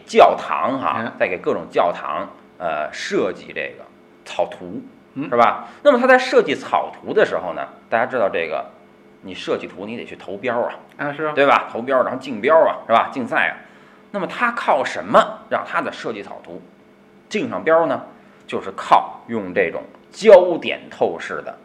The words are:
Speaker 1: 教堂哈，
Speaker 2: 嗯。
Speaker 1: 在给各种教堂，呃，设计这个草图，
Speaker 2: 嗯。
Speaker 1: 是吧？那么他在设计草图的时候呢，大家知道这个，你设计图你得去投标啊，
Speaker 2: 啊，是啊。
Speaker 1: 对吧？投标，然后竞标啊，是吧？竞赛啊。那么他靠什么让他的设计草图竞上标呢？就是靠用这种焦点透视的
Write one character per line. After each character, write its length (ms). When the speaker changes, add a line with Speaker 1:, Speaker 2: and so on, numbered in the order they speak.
Speaker 1:
教 320
堂 420
哈， 200
Speaker 2:
嗯。 200
Speaker 1:
在 80
给 120
各 140
种 160
教 220
堂， 380
呃， 360
设 400
计 140
这 300
个 60
草 220
图， 360
Speaker 2:
嗯。 140
Speaker 1:
是 60
吧？ 320
那 100
么 80
他 60
在 120
设 240
计 120
草 400
图 200
的 120
时 120
候 160
呢， 140
大 80
家 80
知 120
道 120
这 180
个， 160
你 100
设 240
计 100
图 180
你 120
得 80
去 100
投 220
标 240
啊， 140
Speaker 2:
啊， 160
是 140
啊。 100
Speaker 1:
对 100
吧？ 240
投 120
标， 220
然 100
后 40
竞 220
标 200
啊， 280
是 60
吧？ 180
竞 160
赛 220
啊。 40
那 100
么 60
他 260
靠 320
什 180
么 360
让 180
他 140
的 100
设 220
计 100
草 180
图 200
竞 220
上 120
标 260
呢？ 160
就 140
是 140
靠 520
用 260
这 180
种 100
焦 460
点 240
透 260
视 280
的 200